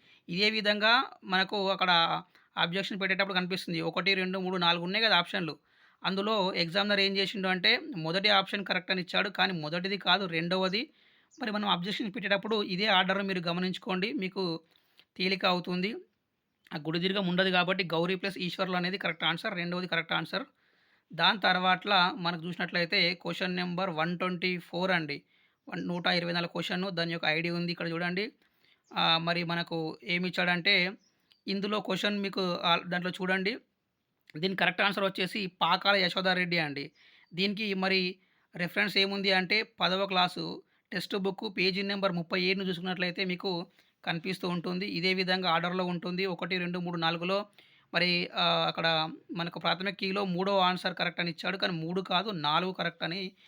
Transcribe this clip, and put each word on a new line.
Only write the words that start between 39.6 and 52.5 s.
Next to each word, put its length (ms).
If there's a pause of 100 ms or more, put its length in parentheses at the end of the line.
పదవ 260
క్లాసు 580 (280)
టెక్స్ట్ 240
బుక్ 420
పేజీ 240
నెంబర్ 300
ముప్పై 300
ఏడును 220
చూసుకున్నట్లయితే 600
మీకు 420 (360)
కనిపిస్తూ 440
ఉంటుంది. 400
ఇదే 260
విధంగా 380
ఆర్డర్‌లో 340
ఉంటుంది, 400
ఒకటి, 320
రెండు, 220
మూడు, 180
నాలుగులో. 480 (480)
మరి, 420
ఆ, 320
అక్కడ 200 (480)
మనకు 240
ప్రాథమిక 360
కీలో 300
మూడో 320
ఆన్సర్ 380
కరెక్ట్ 240
అని 100
ఇచ్చాడు, 280
కానీ 160
మూడు 280
కాదు, 280
నాలుగు 420